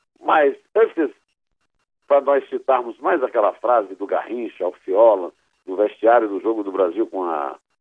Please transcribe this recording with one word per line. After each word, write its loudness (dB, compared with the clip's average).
Mas, 2
antes, 2
para 6
nós 0
citarmos -2
mais -2
aquela 0
frase -2
do -10
Garrincha, -6
Alfiola, 2
no -8
vestiário 2
do -6
jogo -4
do -8
Brasil -2
com -8
a -6